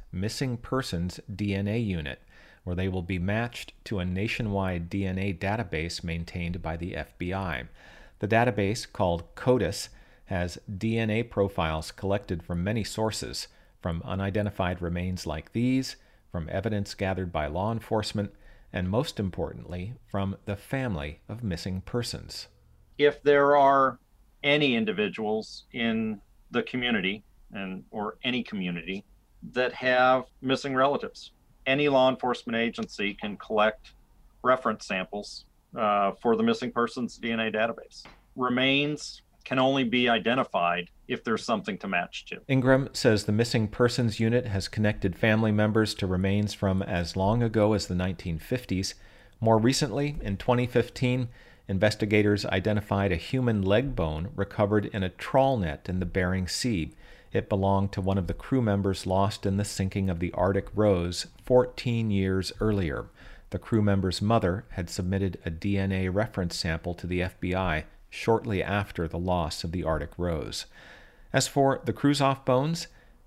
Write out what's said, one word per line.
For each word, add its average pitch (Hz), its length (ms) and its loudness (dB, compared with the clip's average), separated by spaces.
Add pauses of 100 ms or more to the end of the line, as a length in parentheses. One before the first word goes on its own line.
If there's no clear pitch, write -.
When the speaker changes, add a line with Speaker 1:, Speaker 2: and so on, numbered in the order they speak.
(120)
Speaker 1:
Missing 117 460 -4
Persons 92 600 -4 (140)
D 101 200 -2
N 101 140 -2
A 110 100 0
unit, 85 420 -4 (440)
where 87 120 -4
they 92 120 0
will 92 140 -2
be 90 160 -4
matched 107 540 -4 (120)
to 104 140 -4
a 90 60 -2
nationwide 95 840 -2
D 98 160 -2
N 92 120 -2
A 98 140 -2
database 87 720 -4
maintained 85 560 -6
by 82 160 -6
the 87 180 -6
F - 220 -10
B - 160 -4
I. 90 320 -4 (540)
The 113 100 -2
database, 110 640 2
called 87 440 0
codis, 104 520 2 (380)
has 87 320 -4 (180)
D 113 220 0
N 113 100 0
A 110 140 2
profiles 90 680 0
collected 98 500 -2
from 87 200 -4
many 104 220 -2
sources, - 640 -4 (320)
from 85 240 -4
unidentified 98 800 -2
remains 87 460 -4
like 78 240 -6
these, 127 420 0 (380)
from 82 180 -6
evidence 101 440 -2
gathered 95 360 -2
by 78 160 -2
law 90 240 -2
enforcement, 110 640 -4 (380)
and 90 180 -2
most 117 300 -2
importantly, 90 760 -6 (160)
from 98 340 -2
the 101 120 -6
family 95 720 -6
of 120 160 -10
missing 92 380 -4
persons. - 680 -8 (500)
Speaker 2:
If 143 240 4
there 143 340 8
are 135 440 6 (420)
any 143 320 4
individuals 107 1000 -2
in 113 480 -2 (300)
the 117 140 0
community 110 580 -2 (300)
and, 98 400 -8
or 107 320 -6
any 123 180 -2
community 90 640 -6 (480)
that 123 220 0
have 127 500 4 (160)
missing 135 340 -2
relatives, 131 560 0 (360)
any 143 220 2
law 131 200 6
enforcement 120 480 -2
agency 110 580 -2
can 104 220 -8
collect 107 560 0 (500)
reference 123 440 0
samples, 101 580 -6 (340)
uh, 101 340 2 (100)
for 117 120 4
the 107 80 2
missing 117 300 2
persons 117 460 -2
D 117 120 -4
N 113 80 -2
A 110 140 -2
database. 113 500 -2 (320)
Remains 135 880 0 (220)
can 135 160 0
only 135 240 4
be 123 240 2
identified 98 840 0 (160)
if 123 160 -6
there's 110 220 -2
something 107 340 -2
to - 80 -10
match 90 400 -4
to. - 220 -12
Speaker 1:
Ingram 131 440 4
says 107 320 4
the 104 80 0
Missing 110 360 2
Persons 120 500 2
Unit 120 260 2
has 98 220 -2
connected 104 480 0
family 110 380 4
members 107 420 4
to - 140 -4
remains 98 440 2
from 95 300 2
as 87 320 -2
long 107 300 2
ago 110 300 4
as 98 120 0
the 92 80 -2
nineteen 87 460 -2
fifties. - 560 -4 (440)
More 113 160 6
recently, 135 640 2
in 104 160 -4
twenty 123 300 0
fifteen, 123 640 0 (400)
investigators 104 800 2
identified 98 640 0
a 85 40 2
human 117 460 0
leg 113 320 2
bone 80 400 -2
recovered 104 520 2
in 98 180 -2
a 90 60 -2
trawl 135 480 2
net 80 300 -2
in 92 120 -2
the 90 60 -2
Bering 92 420 0
Sea. 92 440 -2 (400)
It - 160 -2
belonged 98 440 2
to - 80 -4
one 95 180 0
of 90 80 0
the - 80 -2
crew - 280 0
members 101 440 0
lost 98 400 0
in 98 120 0
the 101 60 0
sinking 95 460 -2
of 85 80 -2
the 87 140 -2
Arctic 95 420 2
Rose 92 540 2 (160)
fourteen 120 680 2
years 95 500 2
earlier. 92 500 0 (400)
The 98 100 -4
crew 110 200 2
member's 98 400 2
mother 101 500 2
had 90 200 -6
submitted 95 540 -2
a 90 60 -4
D 98 280 -2
N 98 140 0
A 95 160 0
reference 92 480 -2
sample 85 380 -4
to - 120 -10
the 87 160 0
F 87 160 -6
B 90 160 -2
I 90 300 0 (240)
shortly 110 540 0
after 98 440 -2
the 85 120 -6
loss 87 440 -2
of 85 100 -4
the 85 120 -2
Arctic 78 320 -2
Rose. 80 500 -4 (680)
As 135 160 2
for 135 360 2
the 113 80 0
Kruzof 139 520 2
bones, 139 420 2 (400)